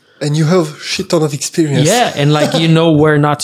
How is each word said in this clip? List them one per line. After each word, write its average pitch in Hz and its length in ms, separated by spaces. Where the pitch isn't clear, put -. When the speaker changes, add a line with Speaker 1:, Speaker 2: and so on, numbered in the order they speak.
Speaker 1:
And 147 120
you 160 80
have 175 120
shit - 300
ton 165 120
of 147 120
experience. 151 540
Speaker 2:
Yeah, 233 320
and, 147 120
like, 147 300
you 165 60
know 165 240
where 151 260
not 147 260